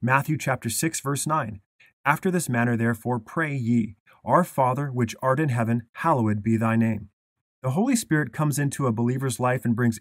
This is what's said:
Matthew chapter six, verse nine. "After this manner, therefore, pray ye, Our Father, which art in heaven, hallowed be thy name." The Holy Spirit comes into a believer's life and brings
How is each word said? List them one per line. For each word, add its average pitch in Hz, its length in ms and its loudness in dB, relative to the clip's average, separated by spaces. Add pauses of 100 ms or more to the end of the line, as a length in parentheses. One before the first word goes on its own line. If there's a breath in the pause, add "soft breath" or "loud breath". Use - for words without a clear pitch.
Matthew 139 360 0
chapter 127 320 -4
six, 135 300 -2
verse 139 300 -4
nine. 117 320 -4 (440 soft breath)
"After 156 260 2
this 175 180 0
manner, 120 280 2
therefore, 117 440 -2
pray 151 340 -4
ye, 120 420 0 (280 soft breath)
Our 143 200 4
Father, 135 460 0
which 123 300 -2
art 131 180 2
in 156 100 2
heaven, 117 340 0 (120)
hallowed 110 480 0
be 113 140 2
thy 113 180 2
name." 113 360 0 (520)
The 131 100 -2
Holy 233 220 2
Spirit 151 380 0
comes 147 260 0
into 139 280 -2
a 120 60 2
believer's 123 460 -2
life 127 260 -2
and 120 120 2
brings 117 240 2